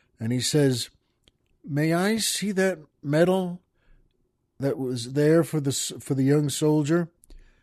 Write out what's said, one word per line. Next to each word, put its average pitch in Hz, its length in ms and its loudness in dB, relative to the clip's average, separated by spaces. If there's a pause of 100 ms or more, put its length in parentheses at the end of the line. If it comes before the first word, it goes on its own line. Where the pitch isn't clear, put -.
(200)
and 113 120 -2
he 127 80 -2
says, 131 500 0 (760)
"May 156 280 -2
I 202 260 0
see 202 340 -4
that 190 260 0 (240)
medal 175 580 2 (1000)
that 135 180 -2
was 127 360 -6
there 156 280 4
for 151 180 -4
the 139 100 -2
s-, - 280 -4
for 139 160 -6
the 135 80 2
young 147 260 2
soldier?" 151 600 0 (540)